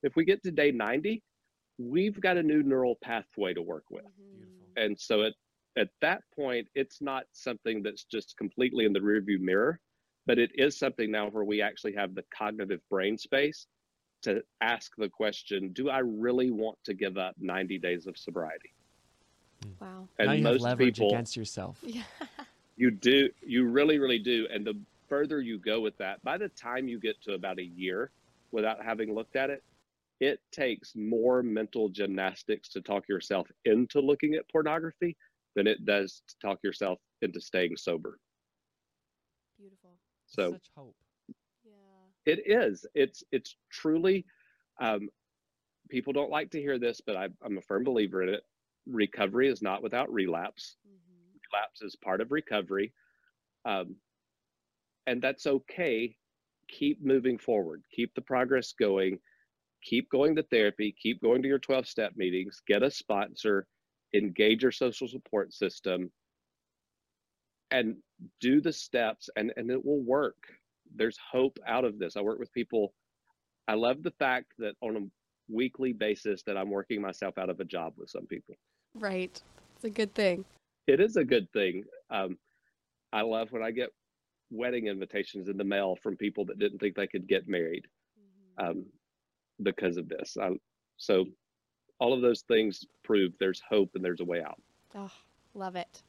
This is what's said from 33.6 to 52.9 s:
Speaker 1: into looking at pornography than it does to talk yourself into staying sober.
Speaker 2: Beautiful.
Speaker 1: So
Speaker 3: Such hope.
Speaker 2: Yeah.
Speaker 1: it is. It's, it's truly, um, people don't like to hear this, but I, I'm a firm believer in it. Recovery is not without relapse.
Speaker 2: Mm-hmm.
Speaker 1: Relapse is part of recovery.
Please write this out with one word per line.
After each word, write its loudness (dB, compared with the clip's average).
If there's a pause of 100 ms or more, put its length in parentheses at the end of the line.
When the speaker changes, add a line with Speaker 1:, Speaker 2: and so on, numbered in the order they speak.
Speaker 1:
into 6
looking 4
at -4
pornography 0 (400)
than 4
it 2
does 2
to -20
talk -4
yourself -2 (220)
into -4
staying -2
sober. -6 (1400)
Speaker 2:
Beautiful. -20 (340)
Speaker 1:
So -2
Speaker 3:
Such -16
hope. -20 (680)
Speaker 2:
Yeah. -20 (540)
Speaker 1:
it 2
is. 2
It's, 0
it's -4 (160)
truly, 0 (560)
um, -2 (800)
people -4
don't 0
like -2
to -4
hear -2
this, -2
but -4
I, -4 (160)
I'm -4
a -8
firm -2
believer 2
in 0
it. -2 (460)
Recovery 0
is -2
not -2
without -2
relapse. -4 (120)
Speaker 2:
Mm-hmm. -20 (160)
Speaker 1:
Relapse -4
is -12
part -2
of -2
recovery. -2 (760)